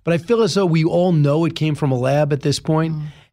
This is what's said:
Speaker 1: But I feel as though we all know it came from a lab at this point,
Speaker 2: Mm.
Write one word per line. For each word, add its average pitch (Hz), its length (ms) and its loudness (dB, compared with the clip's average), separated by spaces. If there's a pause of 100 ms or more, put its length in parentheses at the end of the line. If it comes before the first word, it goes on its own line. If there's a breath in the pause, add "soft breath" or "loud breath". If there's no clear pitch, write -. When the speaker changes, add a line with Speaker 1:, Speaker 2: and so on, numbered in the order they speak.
Speaker 1:
But 165 100 0
I 170 60 2
feel 226 240 0
as 160 100 0
though 196 120 2
we 160 180 2
all 175 280 2
know 151 340 2
it 165 100 -4
came 156 200 -2
from 139 160 -2
a 127 60 0
lab 143 340 0
at 139 100 -2
this 143 180 -2
point, 160 360 -2
Speaker 2:
Mm. 151 80 -8 (300 loud breath)